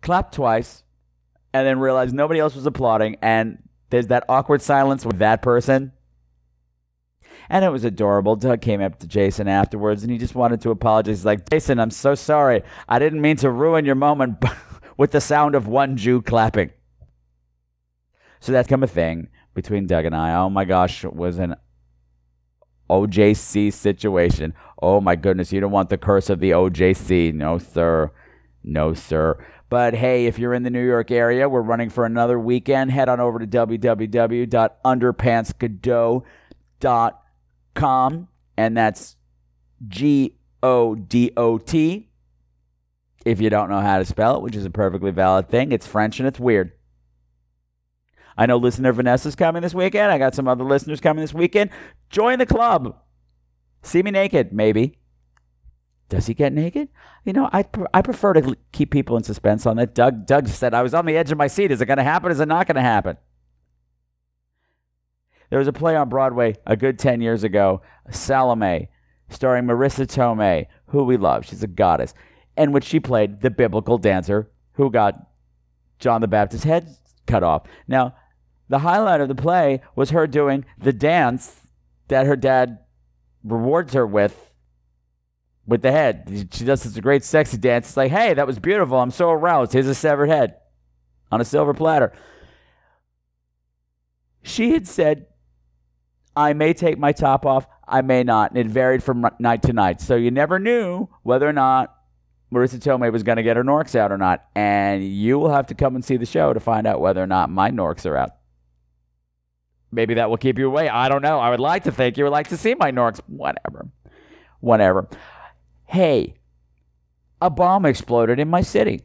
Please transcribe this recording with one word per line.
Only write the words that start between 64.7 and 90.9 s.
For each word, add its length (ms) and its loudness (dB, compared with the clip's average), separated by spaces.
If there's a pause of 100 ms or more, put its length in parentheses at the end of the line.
There 80 0
was 100 0
a 40 -4
play 240 -2
on 120 0
Broadway 480 0 (100)
a 100 0
good 220 -2
ten 220 0
years 240 -2
ago, 360 2 (300)
Salome, 800 -2 (400)
starring 360 -2
Marissa 420 0
Tomei, 600 0 (220)
who 160 0
we 120 2
love. 300 0
She's 160 -12
a 60 -8
goddess, 440 0 (440)
in 160 2
which 120 2
she 160 -2
played 400 -2
the 100 0
biblical 480 0
dancer 520 -2 (220)
who 180 0
got 380 0 (680)
John 220 0
the 80 -2
Baptist's 380 0
head 300 -2 (300)
cut 160 2
off. 200 0 (260)
Now, 260 0 (540)
the 120 0
highlight 400 2
of 80 -2
the 60 -4
play 460 0 (140)
was 160 -2
her 160 2
doing 380 0 (140)
the 140 0
dance 680 -2 (480)
that 180 2
her 100 2
dad 420 0 (640)
rewards 520 -2
her 120 2
with 440 -2 (1160)
with 160 0
the 100 2
head. 600 -2
She 120 -10
does 180 0
such 140 -12
a 40 -8
great 240 2
sexy 320 0
dance. 320 0
It's 80 -8
like, 140 0
"Hey, 240 2
that 120 0
was 120 -6
beautiful. 400 0
I'm 120 0
so 200 0
aroused. 420 0
Here's 140 2
a 80 -2
severed 340 0
head 280 0 (760)